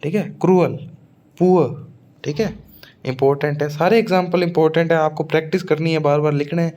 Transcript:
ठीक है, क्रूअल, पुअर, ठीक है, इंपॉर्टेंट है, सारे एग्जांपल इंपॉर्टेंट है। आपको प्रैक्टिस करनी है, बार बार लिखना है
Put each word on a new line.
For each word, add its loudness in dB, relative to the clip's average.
ठीक -6
है, 0
क्रूअल, 4
पुअर, 4
ठीक -8
है, -4
इंपॉर्टेंट 0
है, -2
सारे 2
एग्जांपल 0
इंपॉर्टेंट 2
है। 4
आपको 0
प्रैक्टिस -2
करनी 0
है, 2
बार 2
बार 0
लिखना -2
है -2